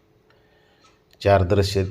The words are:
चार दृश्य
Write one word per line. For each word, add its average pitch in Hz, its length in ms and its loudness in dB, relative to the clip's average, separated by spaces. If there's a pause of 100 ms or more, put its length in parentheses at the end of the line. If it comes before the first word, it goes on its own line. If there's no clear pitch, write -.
(1200)
चार 98 220 2
दृश्य 98 480 -2